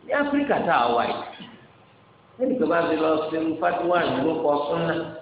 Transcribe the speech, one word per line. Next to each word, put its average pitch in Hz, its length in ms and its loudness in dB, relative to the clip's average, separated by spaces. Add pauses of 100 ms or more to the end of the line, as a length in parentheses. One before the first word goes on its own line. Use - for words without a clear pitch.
ní - 100 -14
Áfíríkà 285 460 2
tá 170 160 2
a 120 140 4
wà 117 160 2
yìí, - 180 -4 (1160)
ẹnìkan 151 300 0
bá 170 120 2
ti 160 160 0
lọ 156 140 2 (100)
sí - 160 -4
irú 160 180 -2
fásiwá 175 460 0
yìí 135 220 0
ló 160 120 2
kọ 147 260 0
súnà. 165 340 -2 (280)